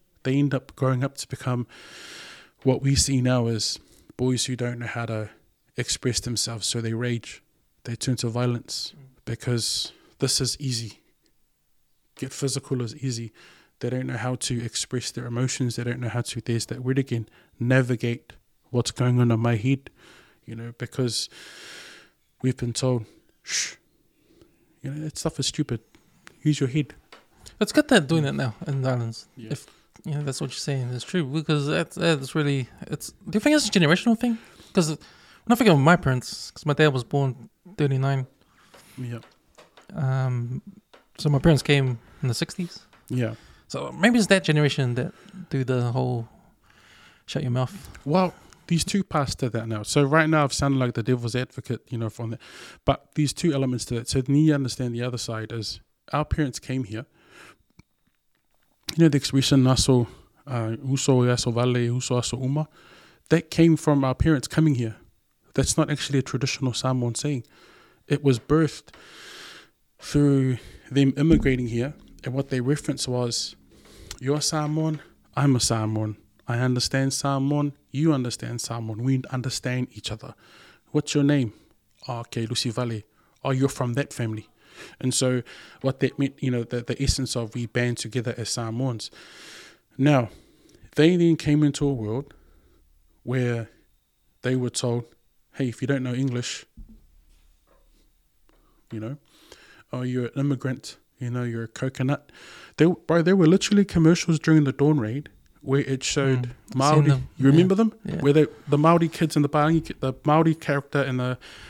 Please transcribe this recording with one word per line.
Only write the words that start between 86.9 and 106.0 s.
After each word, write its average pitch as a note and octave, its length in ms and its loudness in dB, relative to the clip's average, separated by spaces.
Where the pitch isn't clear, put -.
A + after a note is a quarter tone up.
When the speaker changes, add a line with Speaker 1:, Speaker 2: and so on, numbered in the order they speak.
Speaker 1:
essence C3 320 -2
of A#2 200 -6
we A#2+ 120 -6
band B2 320 -2
together A#2 380 -6
as A#2 120 -8
Samoans. A#2 640 -4
Now, C3+ 340 4
they E3 220 6
then E3+ 200 4
came D3+ 280 2
into D3 220 0
a C#3 60 0
world A#2 400 -6
where B2 440 -2
they B2+ 140 0
were B2 140 -2
told, A#2+ 340 -2
"Hey, C3 140 -2
if - 140 -8
you C3 60 -2
don't C#3 160 0
know B2+ 100 -4
English, B2 500 -4
you A2 80 -10
know, B2 180 -10
oh, B2+ 100 -6
you're B2+ 240 -2
an A#2 100 -12
immigrant, C3+ 600 -2
you B2 120 -6
know, B2 120 -4
you're A#2 220 -6
a A2+ 40 -10
coconut." C3 640 -4
They, D#3 100 8
bro, E3+ 360 2
there F3+ 140 4
were F3+ 120 6
literally G3 360 6
commercials E3 540 4
during D#3 260 6
the C3 80 2
Dawn D3+ 280 4
Raid A#2+ 280 -4
where C3+ 200 0
it C3+ 240 -4